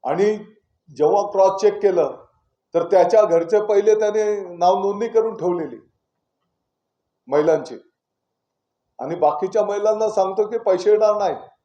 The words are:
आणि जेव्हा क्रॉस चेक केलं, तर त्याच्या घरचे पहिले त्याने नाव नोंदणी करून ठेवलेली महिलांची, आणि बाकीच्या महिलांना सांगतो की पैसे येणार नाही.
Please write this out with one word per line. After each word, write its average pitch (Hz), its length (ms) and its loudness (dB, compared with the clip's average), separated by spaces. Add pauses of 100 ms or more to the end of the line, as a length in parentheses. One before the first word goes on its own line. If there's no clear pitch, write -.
आणि 202 400 -2 (520)
जेव्हा 180 340 2
क्रॉस 190 300 2
चेक 202 140 2
केलं, 175 500 0 (500)
तर 165 160 -2
त्याच्या 196 340 4
घरचे 202 420 0
पहिले 214 320 2
त्याने 208 580 -2
नाव 180 220 2
नोंदणी 202 300 -4
करून 220 280 -2
ठेवलेली 160 400 -6 (1500)
महिलांची, 151 500 0 (1200)
आणि 147 160 -8
बाकीच्या 185 500 0
महिलांना 208 460 -2
सांगतो 190 380 0
की 226 100 -6
पैसे 190 320 0
येणार 208 260 4
नाही. 185 180 -2 (300)